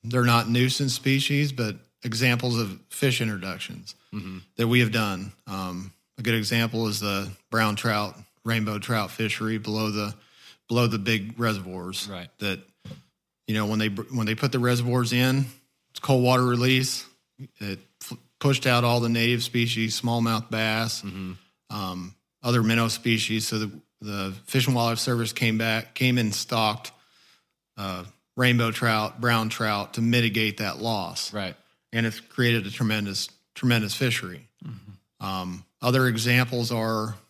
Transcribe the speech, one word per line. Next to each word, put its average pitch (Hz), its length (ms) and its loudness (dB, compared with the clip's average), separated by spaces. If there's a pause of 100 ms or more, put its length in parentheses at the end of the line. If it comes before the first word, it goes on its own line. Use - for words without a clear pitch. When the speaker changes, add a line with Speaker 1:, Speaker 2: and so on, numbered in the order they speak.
Speaker 1:
they're 123 200 2
not 120 240 4
nuisance 127 460 2
species, 139 580 0
but 113 240 -4 (280)
examples 120 560 0
of 101 200 -4 (100)
fish 131 300 0
introductions 95 760 -6 (180)
Speaker 2:
Mm-hmm. 92 240 -10 (200)
Speaker 1:
that 117 100 2
we 123 140 6
have 120 100 4
done. 101 400 0 (160)
Um, 92 440 -6 (280)
a - 20 -10
good 117 140 0
example 113 520 0
is 104 120 -4
the 98 320 -4 (180)
brown 110 260 2
trout, 104 400 -2 (280)
rainbow 110 340 -2
trout 104 320 -2
fishery 110 480 -4
below 107 320 -2
the, 104 240 -4 (540)
below 117 180 4
the 110 140 0
big 107 400 -2
reservoirs. 92 680 -4
Speaker 2:
Right. 87 300 -12
Speaker 1:
That, 98 220 -2 (880)
you 107 80 0
know, 107 100 0
when 107 140 0
they 107 80 2
br-, 101 160 -4 (120)
when 113 120 0
they 110 80 0
put 123 160 0
the 131 80 0
reservoirs 120 540 2
in, 131 320 4 (440)
it's - 100 -16
cold 131 240 4
water 127 220 6
release. 127 580 2 (560)
It 101 200 -6 (240)
f-, - 140 -12 (220)
pushed 135 280 2
out 123 160 4
all 120 160 4
the 117 100 0
native 117 320 2
species, 117 580 0
smallmouth 117 520 0
bass, 110 500 -2
Speaker 2:
Mm-hmm. 95 300 -10 (400)
Speaker 1:
um, 92 420 -8 (300)
other 120 180 2
minnow 113 280 4
species. 110 580 -2
So 110 100 -4
the, 107 140 -4 (300)
the 101 320 -6 (120)
Fish 131 220 0
and 131 80 2
Wildlife 117 240 2
Service 117 340 -2
came 110 240 2
back, 113 380 -2
came 127 240 4
and 107 160 2
stocked, 110 560 0 (840)
uh, 92 260 -6 (320)
rainbow 120 360 4
trout, 110 500 0
brown 117 280 2
trout 104 460 -2
to 117 60 -2
mitigate 113 560 2
that 98 240 -6
loss. 104 520 -4
Speaker 2:
Right. 95 220 -6 (380)
Speaker 1:
And 117 120 0
it's 110 140 -4
created 117 480 0
a 98 40 -8
tremendous, 107 580 -2 (240)
tremendous 113 420 0
fishery. 92 520 -4 (180)
Speaker 3:
Mm-hmm. 98 600 -16
Speaker 1:
Um, 92 400 -6 (160)
other 127 260 4
examples 120 640 0
are 110 440 -2 (140)